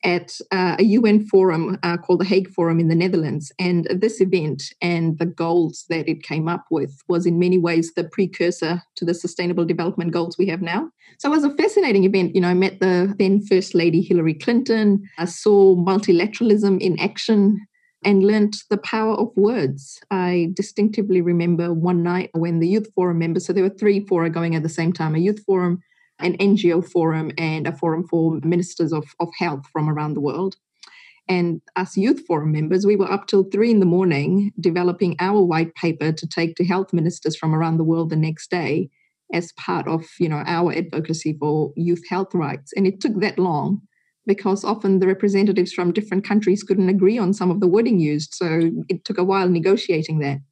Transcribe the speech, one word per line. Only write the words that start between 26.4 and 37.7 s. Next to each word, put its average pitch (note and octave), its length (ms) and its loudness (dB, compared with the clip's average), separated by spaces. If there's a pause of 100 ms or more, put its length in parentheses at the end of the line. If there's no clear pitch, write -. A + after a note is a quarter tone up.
G F3 160 2
O E3+ 120 0
forum, D#3+ 560 -2
and D#3+ 280 -4
a - 60 -4
forum D#3+ 340 -4
for D#3+ 380 0
ministers F3 480 -2
of, D3+ 140 -6 (140)
of E3+ 180 -4
health C#3+ 340 -4
from D#3 160 -2
around D3+ 260 -4
the D3 60 -4
world. D#3+ 340 -4 (760)
And F3 320 -2 (140)
us F#3 200 -6
Youth G#3 300 0
Forum D#3 260 -2
members, D#3 320 0
we G#3 100 4
were G3 160 0
up G3 160 -6
till G3 180 2
three G3+ 260 0
in A3 100 4
the F#3 60 4
morning F3+ 760 2
developing F3 580 0
our G3 240 2
white E3 320 0
paper D#3+ 380 -2
to D#3 140 -6
take E3 300 -4
to F3 80 -2
health F#3 280 -2
ministers E3 440 -2
from D#3+ 180 -2
around D#3+ 240 0